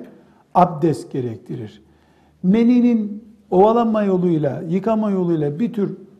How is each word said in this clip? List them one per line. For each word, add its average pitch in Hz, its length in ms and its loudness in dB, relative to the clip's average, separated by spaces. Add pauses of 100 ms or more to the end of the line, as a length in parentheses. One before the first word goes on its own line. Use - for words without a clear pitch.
(560)
abdest 175 560 0
gerektirir. 120 680 -10 (640)
Meninin 233 800 2 (280)
ovalama 214 520 4
yoluyla, 175 640 0
yıkama 214 420 -2
yoluyla 170 480 -2
bir 233 140 -4
tür 196 240 -4 (220)